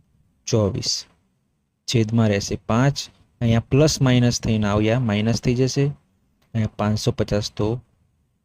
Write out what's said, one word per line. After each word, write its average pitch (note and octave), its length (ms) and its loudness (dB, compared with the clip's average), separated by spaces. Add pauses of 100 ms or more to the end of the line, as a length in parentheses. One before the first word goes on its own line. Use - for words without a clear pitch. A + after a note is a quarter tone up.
(460)
ચોવીસ. A2+ 600 -2 (840)
છેદમાં A2+ 400 2
રહેશે G2+ 280 -2
પાંચ. B2+ 540 -2 (320)
અહીંયા A#2 180 2
પ્લસ D3 420 2
માઇનસ B2 400 2
થઈને A2 260 0
આવ્યા, G#2+ 320 2
માઇનસ A2+ 420 0
થઈ B2+ 140 0
જશે. C3 300 0
અહીંયા - 800 -8
પાંચસો G#2+ 440 -2
પચાસ G#2 400 -4
તો A2+ 300 -4 (640)